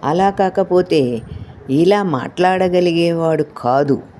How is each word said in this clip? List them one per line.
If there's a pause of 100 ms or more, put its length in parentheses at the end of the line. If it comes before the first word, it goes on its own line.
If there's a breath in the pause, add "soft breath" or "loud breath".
అలా
కాకపోతే (500 loud breath)
ఇలా
మాట్లాడగలిగేవాడు (120)
కాదు. (160)